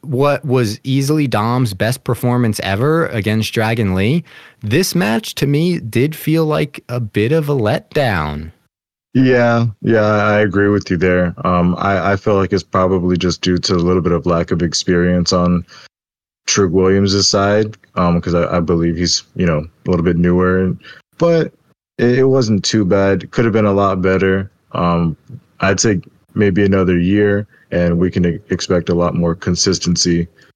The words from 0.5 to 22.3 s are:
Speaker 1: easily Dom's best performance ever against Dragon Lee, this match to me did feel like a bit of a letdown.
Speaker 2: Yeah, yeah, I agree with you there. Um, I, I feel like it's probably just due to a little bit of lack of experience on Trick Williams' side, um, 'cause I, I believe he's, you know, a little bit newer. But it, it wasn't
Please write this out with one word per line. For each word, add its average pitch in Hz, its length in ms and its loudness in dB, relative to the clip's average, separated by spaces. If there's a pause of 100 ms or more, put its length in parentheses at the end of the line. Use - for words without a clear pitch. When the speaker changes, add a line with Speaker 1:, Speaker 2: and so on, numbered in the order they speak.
Speaker 1:
easily 139 420 0
Dom's 117 480 0
best 110 300 -4
performance 123 560 -2
ever 127 460 0
against 110 460 -4
Dragon 110 420 0
Lee, 120 280 0 (380)
this 131 340 -2
match 214 420 -2
to 139 100 -2
me 160 320 0
did 123 360 -2
feel 156 320 -2
like 151 420 -4
a 123 120 -6
bit 110 320 -2
of 156 160 0
a 147 60 -2
letdown. 95 1000 -2 (600)
Speaker 2:
Yeah, 120 540 2 (160)
yeah, 110 220 2
I 107 340 2
agree 101 300 2
with 101 200 0
you 92 80 0
there. 90 380 2 (100)
Um, 90 340 2
I, 95 340 0
I 98 40 0
feel 104 200 0
like 98 160 0
it's 95 100 0
probably 92 540 0
just 87 240 -2
due 90 180 0
to - 160 -2
a - 20 2
little 87 260 2
bit 87 100 0
of 80 120 0
lack 85 280 -2
of 85 100 -2
experience 87 720 0
on 87 340 0 (800)
Trick 98 240 0
Williams' 95 560 2
side, 104 500 0 (200)
um, 87 240 2
'cause 85 140 -2
I, 87 240 0
I - 20 0
believe 82 360 0
he's, 87 280 -2 (100)
you 90 120 0
know, 80 200 -2 (200)
a 92 40 0
little 87 140 0
bit 87 120 2
newer. 90 600 0 (420)
But 165 340 0 (480)
it, 120 200 2
it 131 40 4
wasn't 117 400 2